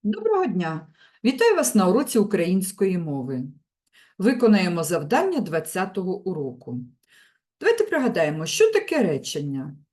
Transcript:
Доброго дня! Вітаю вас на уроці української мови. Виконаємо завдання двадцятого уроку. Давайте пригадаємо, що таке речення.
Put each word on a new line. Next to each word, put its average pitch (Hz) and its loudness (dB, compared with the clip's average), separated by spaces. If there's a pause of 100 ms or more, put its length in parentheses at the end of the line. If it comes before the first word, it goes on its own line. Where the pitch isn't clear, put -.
Доброго 403 0
дня! 170 -6 (380)
Вітаю 370 4
вас 285 0
на 185 6
уроці 240 2
української 190 0
мови. 135 -6 (760)
Виконаємо 190 4
завдання 233 0
двадцятого 185 -4
уроку. 131 -8 (800)
Давайте 440 2
пригадаємо, 165 0
що 440 2
таке 330 0
речення. 143 -4 (160)